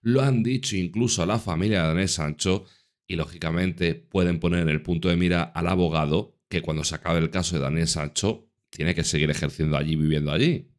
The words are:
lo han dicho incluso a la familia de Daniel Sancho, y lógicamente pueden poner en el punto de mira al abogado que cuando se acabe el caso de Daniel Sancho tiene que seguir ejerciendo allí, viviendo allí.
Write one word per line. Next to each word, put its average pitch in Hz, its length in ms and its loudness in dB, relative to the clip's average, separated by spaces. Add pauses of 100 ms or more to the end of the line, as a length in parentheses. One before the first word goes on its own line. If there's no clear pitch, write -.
lo 120 180 4
han 131 220 4
dicho 120 340 -2
incluso 92 460 0
a 82 40 2
la 110 120 0
familia 95 440 0
de 80 60 2
Daniel 90 220 2
Sancho, 92 540 -2 (420)
y 90 100 -8
lógicamente 82 760 -2
pueden 87 460 0
poner 87 200 2
en 82 80 2
el 76 140 0
punto 87 260 0
de 85 80 4
mira 87 260 2
al 85 260 -4
abogado 80 720 0 (100)
que 87 140 -2
cuando 78 220 -4
se 85 100 -4
acabe 85 260 -2
el 82 100 0
caso 87 260 -2
de 69 60 0
Daniel 80 260 0
Sancho 85 580 -4 (220)
tiene 80 260 -2
que 80 100 -2
seguir 76 260 2
ejerciendo 73 480 -2
allí, 78 180 0
viviendo 76 360 0
allí. 139 460 0